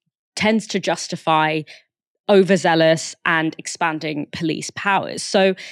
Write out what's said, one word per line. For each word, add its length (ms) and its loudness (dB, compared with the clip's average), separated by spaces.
tends 320 0
to 120 -4
justify 840 -2
overzealous 840 4
and 320 0
expanding 760 -6
police 420 -4
powers. 480 -2
So 320 2